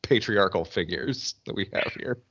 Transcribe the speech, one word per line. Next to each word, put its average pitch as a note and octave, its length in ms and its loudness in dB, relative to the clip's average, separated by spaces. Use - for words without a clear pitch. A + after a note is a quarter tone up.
patriarchal G2+ 600 4
figures E2+ 680 -4
that - 100 -8
we G#2 180 -4
have - 200 -2
here. B2 240 -6